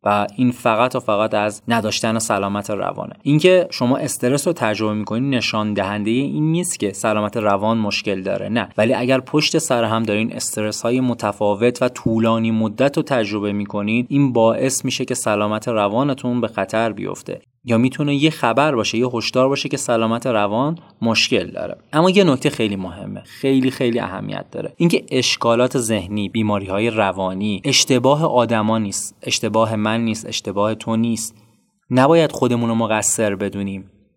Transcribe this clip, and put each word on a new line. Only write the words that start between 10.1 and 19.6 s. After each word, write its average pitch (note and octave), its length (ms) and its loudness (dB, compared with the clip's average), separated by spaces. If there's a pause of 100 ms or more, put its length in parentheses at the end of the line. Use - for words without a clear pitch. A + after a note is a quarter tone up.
استرس‌های G#2+ 680 -4
متفاوت A2+ 800 0
و B2+ 80 2
طولانی A2+ 640 2
مدت A2 460 0
رو D#3 60 0
تجربه G#2 480 -2
می‌کنید، G#2 580 -2
این C#3 240 2
باعث A#2 520 2
می‌شه B2+ 200 -2
که B2+ 100 -4
سلامت G#2+ 520 0
روانتون A#2+ 720 0
به A2 60 -2
خطر A2 440 -2
بیفته. G2 500 -8 (240)
یا A#2 120 2
می‌تونه C#3+ 380 2
یه D3 140 4
خبر C3+ 460 2
باشه، A2 220 0
یه B2 100 2
هشدار B2 400 0
باشه C3+ 220 -2